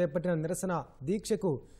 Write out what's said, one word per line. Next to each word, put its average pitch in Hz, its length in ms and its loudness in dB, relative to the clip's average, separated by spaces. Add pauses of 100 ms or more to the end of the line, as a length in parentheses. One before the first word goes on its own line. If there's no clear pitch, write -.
చేపట్టిన 175 340 2
నిరసన 165 500 -2 (180)
దీక్షకు 185 580 0 (200)